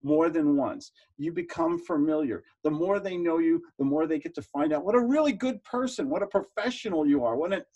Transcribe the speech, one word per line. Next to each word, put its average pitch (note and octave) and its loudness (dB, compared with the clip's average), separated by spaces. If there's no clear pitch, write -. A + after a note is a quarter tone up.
more D3+ 2
than D3 2
once? - -4
You D3+ -4
become E3+ -2
familiar. D3+ 0
The D3+ 2
more F3+ 0
they F#3+ -6
know E3+ 0
you, E3 2
the C#3 0
more D3+ 2
they D#3 0
get E3 -12
to C#3+ -8
find D3+ -2
out D3 -2
what G3+ 2
a B3 8
really C#4+ 2
good A#3 -4
person, B3 -4
what C#4 -2
a G3 -4
professional G3 -2
you C#3+ 4
are, A#2 0
what F3 -2
an F#3 -6